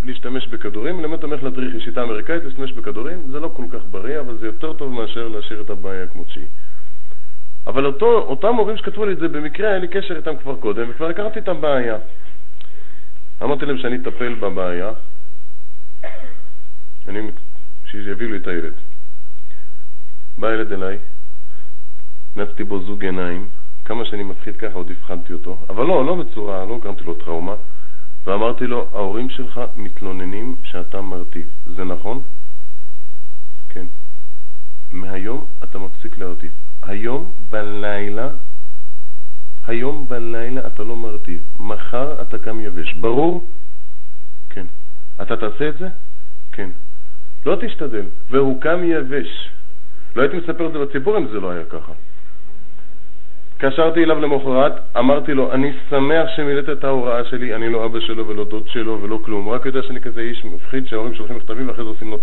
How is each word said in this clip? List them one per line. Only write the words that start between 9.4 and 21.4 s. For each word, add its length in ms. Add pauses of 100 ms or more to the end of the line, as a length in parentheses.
היה 100
לי 100
קשר 280
איתם 200
כבר 200
קודם, 340
וכבר 180
הכרתי 300
את 100
הבעיה. 480 (1500)
אמרתי 240
להם 120
שאני 180
אטפל 380
בבעיה, 560 (2250)
אני, 120 (640)
שיביאו 460
לי 60
את 100
הילד. 260 (1700)
בא 100
הילד 240
אליי, 260 (1400)